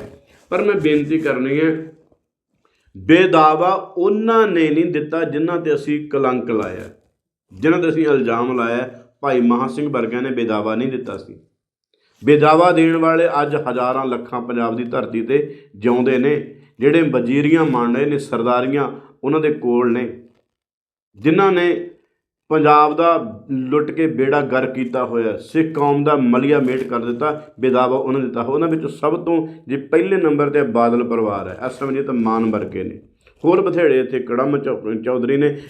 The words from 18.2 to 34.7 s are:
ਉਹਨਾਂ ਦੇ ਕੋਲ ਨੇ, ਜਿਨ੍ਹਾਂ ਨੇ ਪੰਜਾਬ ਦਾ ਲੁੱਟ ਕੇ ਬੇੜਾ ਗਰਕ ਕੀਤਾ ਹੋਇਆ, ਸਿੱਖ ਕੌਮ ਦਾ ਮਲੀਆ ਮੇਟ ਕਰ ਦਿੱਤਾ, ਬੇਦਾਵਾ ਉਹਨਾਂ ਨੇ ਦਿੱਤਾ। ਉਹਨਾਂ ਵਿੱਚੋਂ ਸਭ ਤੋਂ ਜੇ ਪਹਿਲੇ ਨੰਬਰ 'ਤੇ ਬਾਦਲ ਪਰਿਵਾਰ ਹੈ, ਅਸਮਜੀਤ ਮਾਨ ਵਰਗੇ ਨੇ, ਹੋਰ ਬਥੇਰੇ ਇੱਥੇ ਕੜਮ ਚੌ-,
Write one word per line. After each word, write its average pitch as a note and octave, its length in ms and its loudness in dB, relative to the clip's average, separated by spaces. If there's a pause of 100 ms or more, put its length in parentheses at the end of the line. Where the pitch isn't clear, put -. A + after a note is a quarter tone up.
ਉਹਨਾਂ D3 160 0
ਦੇ D3+ 140 0
ਕੋਲ A#2+ 380 0
ਨੇ, A#2+ 320 -4 (920)
ਜਿਨ੍ਹਾਂ F#3 360 2
ਨੇ F3 380 0 (600)
ਪੰਜਾਬ D3+ 460 4
ਦਾ D#3+ 460 0 (100)
ਲੁੱਟ C3+ 400 -2
ਕੇ D#3 160 0
ਬੇੜਾ C#3 340 0
ਗਰਕ C3 320 -2
ਕੀਤਾ B2+ 320 -4
ਹੋਇਆ, A2 320 -2
ਸਿੱਖ D#3+ 360 -2
ਕੌਮ C#3+ 300 0
ਦਾ D3 120 2
ਮਲੀਆ C3+ 440 2
ਮੇਟ C3 240 -2
ਕਰ A#2+ 160 -4
ਦਿੱਤਾ, C3+ 600 -4
ਬੇਦਾਵਾ B2+ 380 2
ਉਹਨਾਂ C3 220 -2
ਨੇ C3 60 -2
ਦਿੱਤਾ। A#2 160 -6
ਉਹਨਾਂ C#3+ 260 -2
ਵਿੱਚੋਂ D#3+ 220 -4
ਸਭ D#3+ 360 -4
ਤੋਂ E3 220 -2 (200)
ਜੇ C3 100 -4
ਪਹਿਲੇ F3+ 400 0
ਨੰਬਰ D3 320 0
'ਤੇ C#3+ 120 0
ਬਾਦਲ A#2 420 2
ਪਰਿਵਾਰ G#2+ 440 -4
ਹੈ, F#2 200 -10
ਅਸਮਜੀਤ C3+ 420 -6
ਮਾਨ A2+ 420 0
ਵਰਗੇ F#2+ 320 -4
ਨੇ, - 180 -10 (440)
ਹੋਰ F#3 160 4
ਬਥੇਰੇ D#3+ 380 2
ਇੱਥੇ B2+ 200 -4
ਕੜਮ B2+ 380 -2
ਚੌ-, A2+ 460 -6